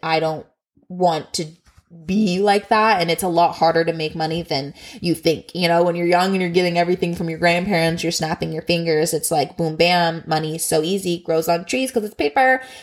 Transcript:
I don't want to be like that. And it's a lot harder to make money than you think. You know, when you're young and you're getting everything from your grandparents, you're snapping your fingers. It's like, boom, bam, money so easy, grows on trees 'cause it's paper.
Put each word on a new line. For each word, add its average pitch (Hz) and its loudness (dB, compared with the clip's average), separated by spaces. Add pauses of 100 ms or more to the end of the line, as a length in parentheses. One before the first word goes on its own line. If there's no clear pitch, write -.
I 160 0
don't 160 -4 (420)
want 180 -2
to 160 -6 (580)
be 185 0
like 202 2
that. 214 4
And 165 0
it's 165 0
a 190 -2
lot 170 2
harder 165 4
to 165 2
make 156 -2
money 165 -4
than 143 -6 (260)
you 170 0
think. - -2
You 175 0
know, 170 4
when 175 2
you're 175 -2
young 180 2
and 185 0
you're 180 -2
getting 175 2
everything 175 0
from 170 -4
your 160 -6
grandparents, 170 2
you're 170 -2
snapping 160 -4
your 160 -6
fingers. 165 0
It's 156 -4
like, 175 -2
boom, 160 -4
bam, 170 2
money 160 -4
so 156 0
easy, 180 -2
grows 160 0
on 170 -2
trees 262 -4
'cause 214 -2
it's 208 -10
paper. 262 2 (220)